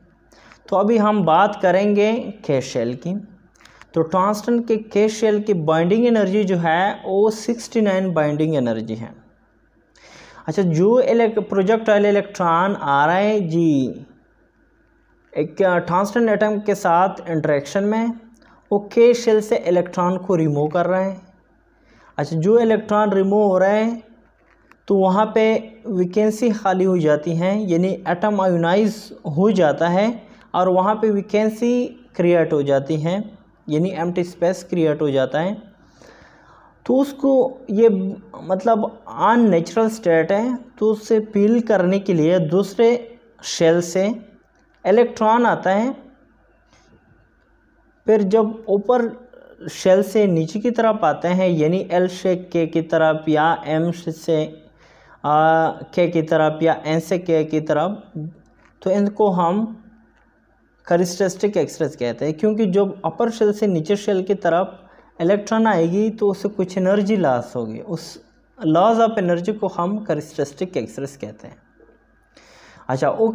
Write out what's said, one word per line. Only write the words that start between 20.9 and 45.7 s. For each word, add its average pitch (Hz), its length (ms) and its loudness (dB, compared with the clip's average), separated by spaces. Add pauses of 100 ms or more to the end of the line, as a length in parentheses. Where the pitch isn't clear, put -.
है। 190 220 -4 (960)
अच्छा, 143 180 -4
जो 196 240 4
इलेक्ट्रॉन 214 520 2
रिमूव 196 320 2
हो 190 140 2
रहा 185 120 2
है 226 340 -2 (840)
तो 202 80 2
वहाँ 196 400 2
पे 220 220 2 (300)
वैकेंसी 214 640 0
खाली 185 320 0
हो 185 140 2
जाती 151 380 0
है, 190 340 -2
यानी 175 380 0
एटम 190 340 0
आयोनाइज 185 760 0 (200)
हो 202 140 4
जाता 160 380 2
है 214 380 -2 (280)
और 185 140 2
वहाँ 185 260 2
पे 214 140 0
वैकेंसी 220 760 0 (300)
क्रिएट 170 380 2
हो 143 100 0
जाती 139 340 0
है, 180 400 -4 (320)
यानी 156 200 0
एम्प्टी 175 340 -4
स्पेस 180 460 -4
क्रिएट 156 320 0
हो 151 100 0
जाता 135 280 0
है। 180 220 -4 (1200)
तो 240 100 2
उसको 269 600 0 (120)
ये 220 200 4 (520)
मतलब 190 640 -2
अननेचुरल 208 840 2
स्टेट 165 420 0
है, 240 280 -2 (180)
तो 214 140 0
उसे 214 280 0
फील 214 420 2
करने 196 380 0
के 196 140 -2
लिए 170 260 2
दूसरे 202 800 0 (240)
शेल 170 380 2
से 196 500 -4 (540)
इलेक्ट्रॉन 226 600 2
आता 185 240 0
है। 220 240 0 (2000)